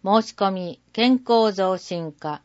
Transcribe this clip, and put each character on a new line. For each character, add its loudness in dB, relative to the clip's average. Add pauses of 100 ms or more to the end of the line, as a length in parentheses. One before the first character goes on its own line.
申 4
し -12
込 -2
み、 -10 (120)
健 2
康 4
増 0
進 -8
課。 -10